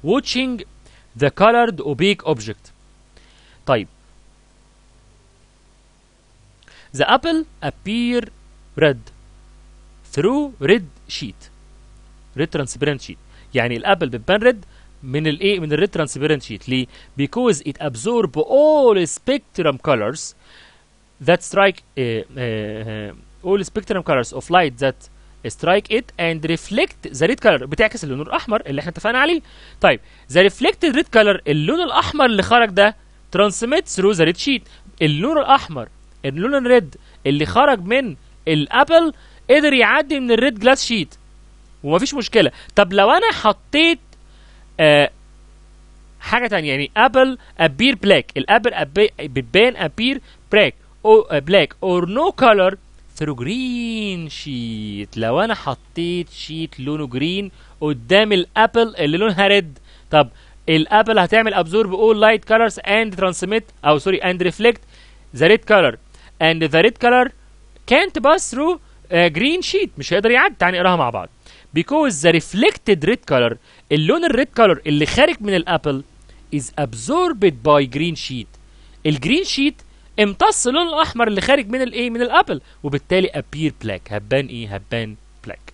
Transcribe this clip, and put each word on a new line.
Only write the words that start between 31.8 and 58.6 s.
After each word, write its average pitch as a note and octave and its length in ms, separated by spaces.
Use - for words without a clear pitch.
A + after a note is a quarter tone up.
الأحمر D4+ 460
اللي G#3 160
خرج A3+ 260
ده G3+ 280
transmit A3+ 480
through F#3+ 200
the E3 80
red E3+ 200
sheet. C4+ 180
اللون E3 360
الأحمر، E3+ 500
اللون E3+ 300
الريد A#3+ 420
اللي D3 200
خرج A#3+ 340
من G#3 360
الأبل C#4+ 640
قدر D4 220
يعدي C4+ 480
من B3 100
الريد A#3 280
جلاس B3+ 280
شيت A3 280
ومفيش F3+ 300
مشكلة. G#3+ 360
طب G3 160
لو G3+ 180
أنا F#4 220
حطيت، D#4 640
آه، D3 300
حاجة B3 260
تانية، E3+ 240
يعني C#3 260
أبل C4 420
أبير E3 360
بلاك، F#3 420
الأبل G#3+ 380
أبي-، E3 360
بتبان C#3+ 560
أبير A3+ 440
بلاك G3 220
أو، G#3+ 160
آه، F3+ 180
بلاك E3+ 340
or F3+ 320
no C4 280
color G3 300
through D3+ 160
green A3 960
sheet. A2 880
لو A#2 220
أنا A3 140
حطيت E3+ 760
شيت D#3+ 500
لونه D3 260
جرين E3+ 440
قدام D3+ 520
الأبل A3 640